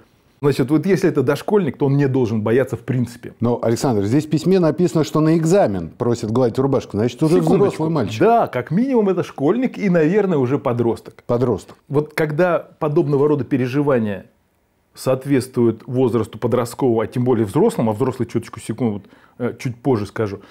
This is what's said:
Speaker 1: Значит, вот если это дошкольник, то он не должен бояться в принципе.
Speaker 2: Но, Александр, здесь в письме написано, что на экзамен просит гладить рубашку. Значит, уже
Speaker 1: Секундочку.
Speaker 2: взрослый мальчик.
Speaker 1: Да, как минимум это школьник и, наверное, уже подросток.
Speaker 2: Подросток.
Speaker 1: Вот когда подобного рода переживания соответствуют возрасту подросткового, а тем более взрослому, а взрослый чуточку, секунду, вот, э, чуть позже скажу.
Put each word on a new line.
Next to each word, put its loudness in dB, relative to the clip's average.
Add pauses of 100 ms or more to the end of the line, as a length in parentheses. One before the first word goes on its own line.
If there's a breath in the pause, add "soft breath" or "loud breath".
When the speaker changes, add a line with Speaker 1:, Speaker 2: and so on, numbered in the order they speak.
(400 loud breath)
Speaker 1:
Значит, 0
вот 2
если 2
это 0
дошкольник, 0
то 0
он 2
не 2
должен 0
бояться 0
в -16
принципе. -4
Speaker 2:
Но, 0
Александр, 0
здесь 0
в -14
письме 2
написано, 0
что 0
на 4
экзамен 2
просит -2
гладить 2
рубашку. -2
Значит, -2
уже 4
Speaker 1:
Секундочку. 2
Speaker 2:
взрослый -2
мальчик. -4
Speaker 1:
Да, 4
как -6
минимум 0
это 0
школьник -2
и, -2
наверное, 2
уже 0
подросток. -4
Speaker 2:
Подросток. -2 (120)
Speaker 1:
Вот -2
когда 0
подобного 0
рода 0
переживания -2 (680)
соответствуют 0
возрасту 0
подросткового, 0
а -6
тем -4
более 2
взрослому, 0
а -2
взрослый -2
чуточку, -8
секунду, -4
вот, -10 (360 soft breath)
э, -4
чуть -8
позже 0
скажу. -6 (100)